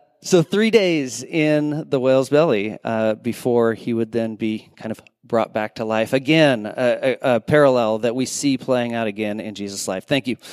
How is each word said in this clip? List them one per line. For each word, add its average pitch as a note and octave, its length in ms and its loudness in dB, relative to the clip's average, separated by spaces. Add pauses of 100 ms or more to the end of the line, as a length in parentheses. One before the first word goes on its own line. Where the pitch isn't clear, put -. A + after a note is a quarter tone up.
(220)
so F3+ 200 4
three G#3 300 0
days D#3 520 2
in D3+ 640 0
the C#3 100 0
whale's C3 300 2
belly, B2 540 2
uh, A2 320 0
before A#2 580 0
he A#2 200 -6
would A2+ 180 -2
then A2+ 240 -4
be G#2+ 400 -6
kind A2 160 -10
of - 80 -12 (240)
brought A#2 300 -2
back G#2+ 220 -6
to A#2 100 -6
life. A2 280 -2
Again, C3+ 520 2
a, A#2+ 560 0
a, C3 140 2
a A2+ 40 2
parallel B2 600 4
that A#2 160 -2
we C3 100 -2
see C#3 320 -2
playing A#2+ 360 -2
out A#2 140 -2
again G#2+ 320 -6
in G#2 140 -10
Jesus' G2+ 340 -10
life. F#2+ 180 -6
Thank C3+ 220 -2
you. A#2+ 100 -4 (160)